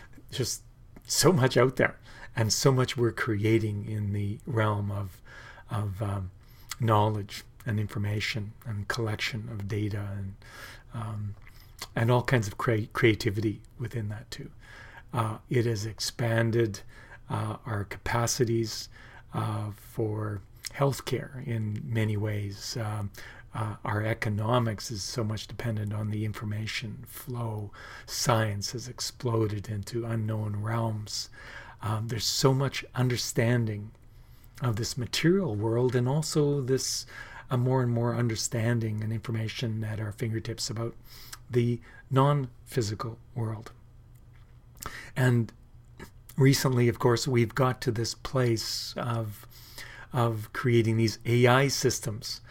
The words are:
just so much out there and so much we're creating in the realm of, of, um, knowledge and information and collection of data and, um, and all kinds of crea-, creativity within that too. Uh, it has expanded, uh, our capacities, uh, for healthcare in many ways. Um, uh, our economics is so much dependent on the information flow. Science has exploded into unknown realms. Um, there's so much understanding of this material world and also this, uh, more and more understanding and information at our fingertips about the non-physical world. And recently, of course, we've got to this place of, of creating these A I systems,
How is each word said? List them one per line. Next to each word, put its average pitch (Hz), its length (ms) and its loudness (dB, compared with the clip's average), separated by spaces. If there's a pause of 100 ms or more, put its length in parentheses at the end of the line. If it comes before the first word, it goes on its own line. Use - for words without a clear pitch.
(300)
just - 320 -4 (460)
so - 260 6
much 127 240 4
out 131 200 6
there - 200 4 (380)
and 110 160 2
so - 200 6
much 127 260 2
we're 120 140 2
creating 110 720 2
in 107 280 -2
the 101 320 -2
realm 107 460 0
of, 98 300 -6 (480)
of, 104 320 -4
um, 101 300 -4 (480)
knowledge 107 640 2 (220)
and 107 140 0
information 104 760 -2 (120)
and 101 220 -4
collection 107 640 -2
of 101 160 -6
data 104 400 -2 (100)
and, 98 160 -6 (600)
um, 107 420 -6 (600)
and 117 140 4
all 123 140 6
kinds 113 240 2
of 98 100 -8
crea-, 113 340 0
creativity 107 720 2 (160)
within 110 320 -4
that 107 220 -10
too. - 180 -12 (640)
Uh, 113 240 0 (120)
it 120 160 4
has 110 200 0
expanded, 113 960 2 (480)
uh, 107 280 -2 (100)
our 104 160 -2
capacities, 117 1080 0 (460)
uh, 107 400 -2
for 107 640 -4 (340)
healthcare - 680 -2
in 110 400 -2
many 110 320 2
ways. 104 640 -4
Um, 107 300 -4 (420)
uh, 107 220 -4 (100)
our 107 180 0
economics 110 840 0
is 101 140 -6
so - 200 -4
much 107 240 -4
dependent 107 460 -4
on 107 160 -4
the 107 160 -2
information 107 840 -6
flow. 113 640 -6 (360)
Science 107 640 2
has 120 160 -8
exploded 110 840 -2
into 107 360 -4
unknown 107 580 -2
realms. 110 680 -2 (540)
Um, 110 240 0
there's 113 180 -2
so - 280 4
much 135 320 0 (100)
understanding 117 960 2 (720)
of 117 160 0
this 113 200 -4
material 156 560 2
world 113 420 2
and 123 120 4
also 147 540 2
this, 127 440 0 (460)
uh, 127 60 2
more 127 260 4
and 120 80 2
more 117 240 2
understanding 113 880 0
and 110 80 -2
information 110 720 -2
at 107 160 -4
our 107 140 -4
fingertips 113 560 -4
about 113 260 -4 (560)
the 120 300 2 (280)
non-physical 127 1120 2 (160)
world. 110 360 -4 (1400)
And 120 360 4 (840)
recently, 131 500 6
of 117 120 0
course, 123 280 4
we've 120 260 4
got 127 280 2
to 127 100 0
this 113 240 -2
place - 800 0
of, 117 500 -4 (680)
of 117 400 0
creating 117 420 4
these 113 300 4
A 120 220 6
I 131 200 8
systems, - 720 -2 (120)